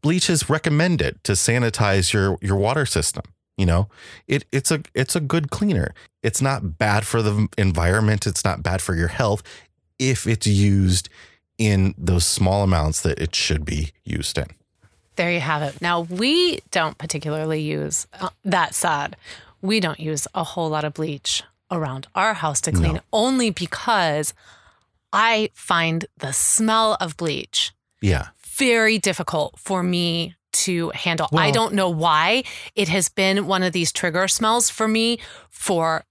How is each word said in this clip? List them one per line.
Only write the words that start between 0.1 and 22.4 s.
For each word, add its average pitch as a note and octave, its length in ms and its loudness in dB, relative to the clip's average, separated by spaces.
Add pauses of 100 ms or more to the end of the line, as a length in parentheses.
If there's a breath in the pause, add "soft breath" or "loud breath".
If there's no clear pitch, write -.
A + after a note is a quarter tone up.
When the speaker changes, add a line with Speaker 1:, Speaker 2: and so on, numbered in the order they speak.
Speaker 1:
is D#3+ 200 0
recommended D#3 720 2
to G#2 100 0
sanitize G#2+ 800 2
your, G2 280 2
your G2 160 0
water B2 280 2
system. - 380 -2 (340)
You F#2+ 100 2
know, F2 220 4 (380 loud breath)
it, C3+ 240 0
it's C3+ 200 0
a, D#3 100 0 (140)
it's C3 200 0
a F3 40 2
good D3+ 320 0
cleaner. E3 420 0 (300 loud breath)
It's A2 180 0
not A#2+ 380 0
bad G#2+ 260 2
for A#2 160 0
the G#2 260 2 (100)
environment. G2 680 2
It's - 180 -2
not F2+ 200 -2
bad F2+ 180 -4
for F2+ 140 -2
your E2 140 0
health G#2+ 340 0 (560 loud breath)
if C3 260 0
it's G#2+ 220 0
used G2 640 4 (500 loud breath)
in G2 380 4
those F2 280 2
small F#2+ 380 2
amounts D#2 380 2
that - 180 -2
it E2 160 -4
should D2+ 300 -2
be D2+ 260 -4 (120)
used - 340 -6
in. C#2+ 100 -4 (680)
Speaker 2:
There F3 160 0
you E3+ 100 0
have D3 200 -2
it. C#3+ 180 -6
Now, F3 220 0
we C4 600 0 (100)
don't E3 260 -2
particularly D#3 640 -4
use, D3+ 460 -6 (120)
uh, F#3 100 -6 (160)
that F3 280 2
said, D3 420 -2 (460 loud breath)
we G#3+ 180 0
don't E3 200 -2
use D#3 340 -4
a F3+ 100 -4
whole D#3+ 260 -4
lot D3+ 140 -2
of D3+ 120 -4
bleach D3+ 480 -6 (260)
around C#3 460 -6
our G#3+ 180 0
house D3+ 280 -2